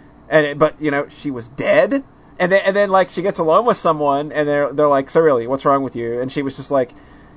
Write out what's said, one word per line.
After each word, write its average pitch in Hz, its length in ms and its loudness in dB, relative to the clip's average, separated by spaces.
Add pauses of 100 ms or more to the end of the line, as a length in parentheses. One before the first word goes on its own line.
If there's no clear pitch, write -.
(300)
And 151 160 4
it, 147 120 -6
but, 151 220 2
you 151 100 -2
know, 143 180 -2
she - 220 -10
was 120 200 -10
dead. 202 520 2 (360)
And 180 120 0
then, 196 140 4
and 190 100 2
then, 202 160 2
like, 190 200 2
she 180 100 -6
gets 185 180 -2
alone 175 280 2
with 226 100 2
someone 151 560 -2
and 147 160 -2
they're, 143 240 0
they're 147 160 2
like, 139 220 0
"So 170 100 2
really, 131 260 2
what's 135 200 -4
wrong 139 160 2
with 131 120 -6
you?" 117 240 -4
And 127 140 -6
she 147 80 -4
was 135 160 -6
just 139 140 -14
like, 131 220 0 (440)